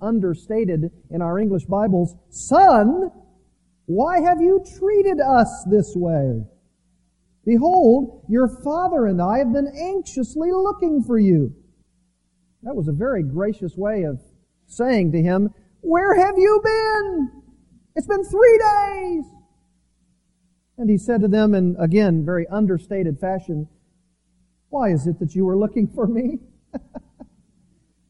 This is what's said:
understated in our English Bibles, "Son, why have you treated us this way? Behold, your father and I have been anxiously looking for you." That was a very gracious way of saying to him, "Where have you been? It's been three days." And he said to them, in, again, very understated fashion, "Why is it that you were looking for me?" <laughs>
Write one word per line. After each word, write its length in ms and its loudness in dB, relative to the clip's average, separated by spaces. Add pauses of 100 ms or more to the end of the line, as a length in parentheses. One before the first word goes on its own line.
understated 920 -4 (200)
in 120 -6
our 160 -4
English 280 -2
Bibles, 500 -2 (140)
"Son, 800 2 (720)
why 360 0
have 180 2
you 240 2 (120)
treated 440 0
us 500 2
this 240 2
way? 500 -2 (1000)
Behold, 840 2
your 200 2
father 580 -2
and 160 0
I 160 0
have 140 0
been 160 -2
anxiously 800 -6
looking 540 -2
for 120 -2
you." 380 2 (1080)
That 100 -10
was 140 -4
a 40 -4
very 300 -4
gracious 540 -6
way 260 -4
of 180 -6 (460)
saying 460 -2
to 100 0
him, 320 0 (260)
"Where 360 2
have 200 2
you 280 4
been? 800 -2 (520)
It's 140 -6
been 160 -2
three 340 6
days." 640 -2 (1500)
And 120 0
he 80 4
said 220 0
to 80 2
them, 260 2
in, 240 0
again, 460 2
very 240 -4
understated 720 -4
fashion, 480 -6 (1000)
"Why 180 -2
is 180 -2
it 140 -4
that 160 -6
you 80 0
were 120 0
looking 300 -2
for 220 -4
me?" 320 -4 (340)
<laughs> 60 -14 (1300)